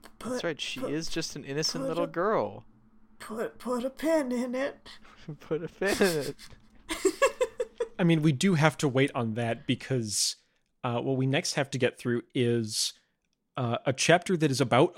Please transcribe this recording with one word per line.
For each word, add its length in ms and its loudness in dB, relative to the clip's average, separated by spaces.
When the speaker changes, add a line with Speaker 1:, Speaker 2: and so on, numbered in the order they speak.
Speaker 1:
That's 200 -8
Speaker 2:
Put, 40 -8
Speaker 1:
right. 160 -4
She 200 -8
Speaker 2:
put, 100 -4
Speaker 1:
is 180 -4
just 280 -4
an 80 -12
innocent 400 -4
Speaker 2:
put 40 -2
Speaker 1:
little 160 -2
Speaker 2:
a, 20 -6
Speaker 1:
girl. 580 -2
Speaker 2:
put, 400 -8
put 260 -4
a 60 -2
pin 420 0
in 220 -2
it. 340 -6
Speaker 1:
<laughs> 260 -14
Put 220 -4
a 60 -8
pin 320 0
in 180 4
it. 180 -4
Speaker 2:
<laughs> 1080 -2
Speaker 3:
I 80 0
mean, 180 4
we 100 4
do 220 2
have 240 4
to 100 0
wait 260 2
on 200 -2
that 340 -4
because, 680 -2
uh, 160 -2
what 180 0
we 120 0
next 260 0
have 160 0
to 80 -4
get 180 2
through 260 -2
is, 600 0
uh, 300 -2
a 60 2
chapter 440 4
that 140 2
is 100 0
about 380 4